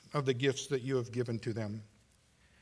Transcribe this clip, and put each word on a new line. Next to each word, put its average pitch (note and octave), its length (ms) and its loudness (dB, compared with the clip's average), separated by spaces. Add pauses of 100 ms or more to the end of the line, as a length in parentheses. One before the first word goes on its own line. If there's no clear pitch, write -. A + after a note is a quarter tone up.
(140)
of C#3+ 120 2
the C3 80 4
gifts C3 340 2
that C3 160 0
you C3+ 120 0
have A#2 160 0
given A#2+ 280 0
to B2 120 -2
them, G#2+ 300 -4 (800)